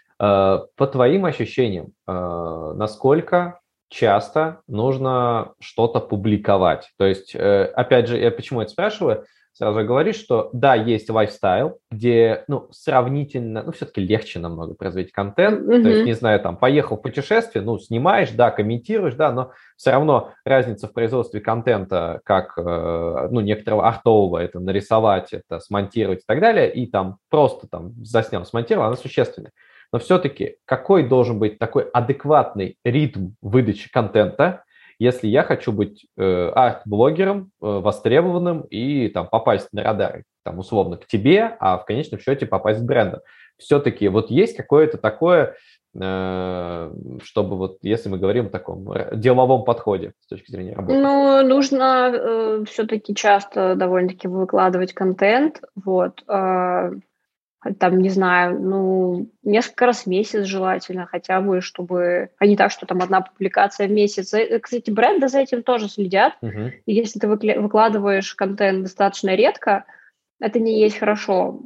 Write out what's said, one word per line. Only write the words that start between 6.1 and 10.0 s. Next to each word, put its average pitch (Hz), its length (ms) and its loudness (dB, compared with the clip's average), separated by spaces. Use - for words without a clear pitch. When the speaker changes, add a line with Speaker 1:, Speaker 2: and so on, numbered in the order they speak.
Speaker 1:
То 98 80 2
есть, 95 280 -2
э, 98 300 2
опять 123 340 2
же, 120 100 -2
я 117 120 2
почему 117 320 -6
это - 80 -6
спрашиваю? 175 540 -2
Сразу 110 320 -2
говоришь, 143 320 0